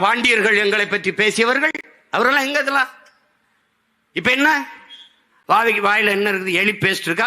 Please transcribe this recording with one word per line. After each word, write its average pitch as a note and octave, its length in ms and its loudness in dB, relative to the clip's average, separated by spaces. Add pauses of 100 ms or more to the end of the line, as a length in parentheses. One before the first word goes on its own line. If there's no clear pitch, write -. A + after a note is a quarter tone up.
பாண்டியர்கள் A3 600 2
எங்களை G#3 240 0
பற்றி F#3 240 -4 (100)
பேசியவர்கள், A#3 540 0 (400)
அவரெல்லாம் C4 340 2
எங்க D4 160 -2
இதெல்லாம்? C#4 260 -2 (1300)
இப்ப E3 200 -2
என்ன? D4 140 2 (1000)
வாவிக்கு G#3 380 2
வாயில G#3 300 2
என்ன G#3 140 0
இருக்குது? F#3+ 300 -2
எலி G#3 140 0 (100)
பேஸ்ட் F#3 240 -2
இருக்கா, F#3+ 180 0